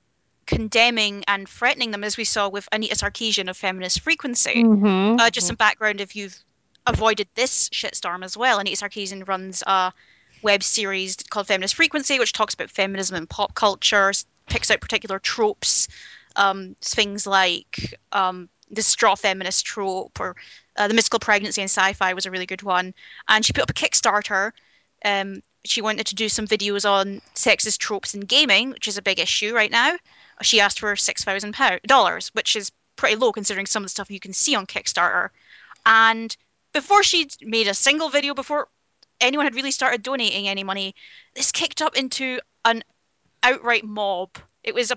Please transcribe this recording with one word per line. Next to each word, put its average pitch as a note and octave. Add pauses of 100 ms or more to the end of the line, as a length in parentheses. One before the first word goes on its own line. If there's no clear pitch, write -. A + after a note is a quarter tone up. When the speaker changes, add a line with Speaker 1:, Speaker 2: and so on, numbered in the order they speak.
(460)
Speaker 1:
condemning A3
and G3
threatening A#3+
them, G3+
as G#3
we A3+
saw G3+
with G3
Anita G#3+
Sarkeesian G3+
of F#3
Feminist F#3
Frequency. B3
Speaker 2:
Mm-hmm. G#3
Speaker 1:
Uh, A3+
just A3+
Speaker 3:
Mm-hmm. F3+
Speaker 1:
some A#3+
background G#3+
if G3
you've G3+ (500)
avoided G#3+
this -
shitstorm F#3
as F#3
well. A#3
Anita G3
Sarkeesian G3
runs F#3+
a F#3 (500)
web G3+
series F#3+
called -
Feminist F#3+
Frequency, D4+
which A#3
talks -
about -
feminism F#3+
and E3
pop -
culture, G3+
s-, - (240)
picks -
out G3+
particular G3
tropes, - (480)
um, F#3+
things G3+
like, F#3+ (180)
um, F#3 (220)
the G#3+
straw G3+
feminist F#3+
trope, F#3+
or, F#3 (400)
uh, G#3
the G#3+
mystical A3+
pregnancy G3+
in F#3+
sci-fi F#3+
was F#3+
a F#3
really F#3
good F#3
one. F#3 (360)
And A3
she -
put -
up -
a -
Kickstarter. G#3 (520)
Um, G3 (220)
she -
wanted G#3+
to G3+
do A3
some G#3+
videos G3+
on G3 (120)
sexist G#3+
tropes -
in G3+
gaming, A#3+
which -
is G3+
a G3
big F#3+
issue G#3
right G#3+
now. C4+ (460)
She A3
asked G3+
for G#3
six -
thousand G#3
pou-, G#3
dollars, A#3
which -
is G3+ (240)
pretty A3+
low G3
considering G3+
some G#3
of G3
the -
stuff -
you G3
can F#3+
see C#4+
on G3
Kickstarter. - (580)
And A3+ (360)
before G4
she'd E4
made A3
a G3
single D4+
video, C#4+
before D4 (520)
anyone C4+
had B3
really C4
started B3
donating A3
any G3
money, F#3+ (400)
this -
kicked -
up D#4
into B3+ (240)
an A3+ (600)
outright A#3
mob. G3 (340)
It -
was A#3
a A#3+